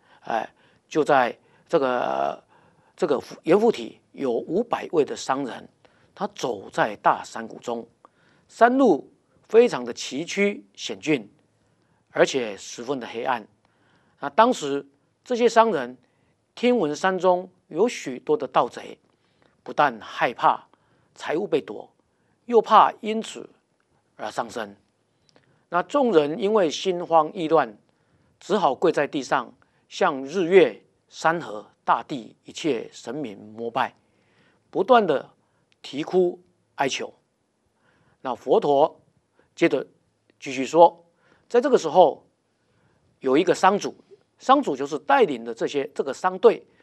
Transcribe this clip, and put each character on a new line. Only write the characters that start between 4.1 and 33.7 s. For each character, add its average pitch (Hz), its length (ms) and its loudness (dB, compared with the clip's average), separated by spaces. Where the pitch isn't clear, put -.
有 127 200 -4
五 170 320 -4
百 - 280 -6
位 151 120 2
的 120 100 -6
商 139 300 -4
人， 98 240 -12
他 - 140 -8
走 113 420 -8
在 117 320 -4
大 120 200 2
山 113 240 -14
谷 - 120 -18
中， 117 280 -10
山 247 300 2
路 196 340 2
非 233 220 6
常 139 160 -6
的 117 80 -8
崎 131 320 -10
岖 202 380 -2
险 - 240 -12
峻， 123 320 -4
而 147 120 2
且 120 320 -4
十 - 260 -16
分 131 160 -6
的 113 80 -10
黑 113 180 -10
暗。 123 220 -6
那 139 100 -8
当 233 200 4
时 139 360 -6
这 247 140 -4
些 233 100 2
商 226 240 4
人 127 280 -6
听 247 240 2
闻 147 180 -2
山 190 220 0
中 185 320 0
有 165 180 0
许 139 320 -8
多 - 160 -2
的 147 140 -4
盗 143 180 0
贼， - 300 -16
不 - 80 -16
但 123 300 0
害 131 320 -6
怕 127 340 0
财 - 220 -8
物 190 100 -4
被 160 140 -2
夺， - 300 -14
又 233 160 4
怕 196 280 6
因 220 180 -4
此 - 300 -14
而 107 140 -10
伤 120 180 -6
身。 104 260 -10
那 175 120 0
众 247 300 0
人 156 260 2
因 202 140 -2
为 190 180 2
心 175 340 -4
慌 156 280 2
意 165 160 -6
乱， 135 280 2
只 - 180 -2
好 165 160 2
跪 156 200 2
在 143 160 -2
地 147 120 -6
上， 120 320 -4
向 147 360 -2
日 165 200 -4
月、 160 360 6
山 165 320 -2
河、 107 260 -12
大 143 180 0
地 117 440 -12
一 - 80 -20
切 131 400 -4
神 - 200 -14
明 123 240 -10
膜 107 320 -12
拜， 117 240 -4